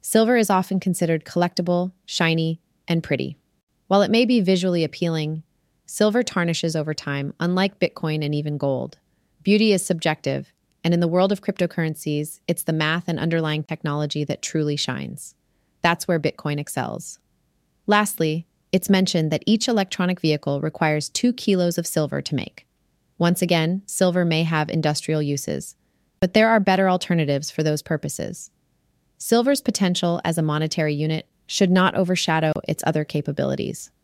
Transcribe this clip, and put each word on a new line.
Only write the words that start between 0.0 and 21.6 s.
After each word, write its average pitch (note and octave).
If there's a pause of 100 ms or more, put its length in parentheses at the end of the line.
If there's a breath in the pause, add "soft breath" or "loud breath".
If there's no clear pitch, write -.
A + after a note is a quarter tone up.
Silver A3+
is A3
often F#3+
considered E3+
collectible, F3 (160)
shiny, E3 (280)
and E3
pretty. C3+ (480)
While G3
it G3
may A3+
be A#3
visually F3+
appealing, D#3 (420)
silver G#3+
tarnishes E3+
over D#3
time, C#3+
unlike F#3
Bitcoin D#3
and D3
even D3
gold. C3+ (460)
Beauty G#3
is F#3
subjective, D3+ (320)
and E3
in F3
the E3+
world F3+
of G3
cryptocurrencies, D#3+
it's E3+
the E3
math D#3+
and E3
underlying D#3+
technology D3+
that -
truly D3+
shines. - (480)
That's E3+
where E3+
Bitcoin D3
excels. - (680)
Lastly, E3 (240)
it's -
mentioned F3+
that D#3
each A3
electronic F#3+
vehicle C#3+
requires D3+
two -
kilos F3+